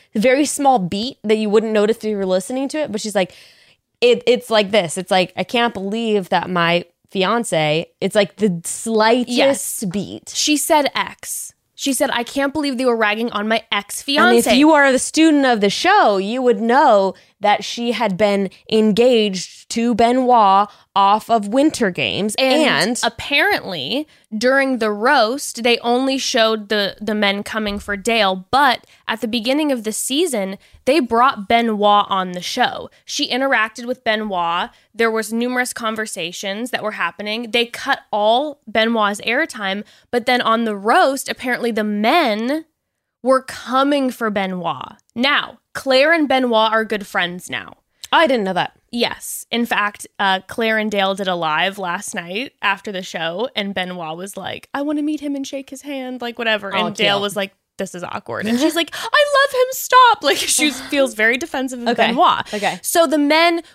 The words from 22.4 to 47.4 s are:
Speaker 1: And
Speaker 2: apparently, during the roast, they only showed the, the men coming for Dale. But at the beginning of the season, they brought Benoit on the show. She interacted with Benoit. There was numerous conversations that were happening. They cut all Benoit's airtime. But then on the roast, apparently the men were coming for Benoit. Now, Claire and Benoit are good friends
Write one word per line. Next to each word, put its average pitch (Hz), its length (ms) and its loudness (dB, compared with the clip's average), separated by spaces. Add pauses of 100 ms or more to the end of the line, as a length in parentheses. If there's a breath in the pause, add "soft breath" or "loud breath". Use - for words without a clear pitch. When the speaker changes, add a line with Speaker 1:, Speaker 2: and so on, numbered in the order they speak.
Speaker 1:
And 202 400 2
Speaker 2:
apparently, 247 1040 -2 (280 soft breath)
during 262 420 2
the 214 120 0
roast, 240 720 0
they 240 180 2
only 254 360 0
showed 220 540 0
the, 208 300 -2
the 214 140 -4
men 202 280 0
coming 208 360 -6
for 202 160 -8
Dale. 196 560 -2
But 262 360 2 (200 soft breath)
at 220 140 -6
the 240 80 -4
beginning 254 420 0
of 240 140 -2
the 214 80 -4
season, 247 640 -4 (300 soft breath)
they 285 120 4
brought 233 480 0
Benoit 208 600 2
on 185 240 -2
the 180 80 -8
show. - 480 -4 (160 soft breath)
She - 240 -6
interacted 240 560 -2
with 247 180 -6
Benoit. 196 680 -2 (240 soft breath)
There 226 160 0
was 220 220 -4
numerous 247 420 -2
conversations 214 960 -8
that 214 120 -4
were 208 100 -6
happening. 208 580 -6
They 233 160 2
cut 269 340 -4 (100)
all 233 560 0
Benoit's 220 540 0
airtime. 220 640 -4 (260 soft breath)
But 240 160 -2
then 247 140 2
on 226 240 0
the 214 120 -4
roast, 269 520 2
apparently 240 420 -4
the 214 140 -2
men 233 800 0 (600)
were 262 160 4
coming 262 680 0
for 226 200 -4
Benoit. 185 640 -6 (200)
Now, 254 440 -2 (160)
Claire 269 380 2
and 311 160 2
Benoit 240 440 2
are 220 120 2
good 208 220 -6
friends 180 440 -6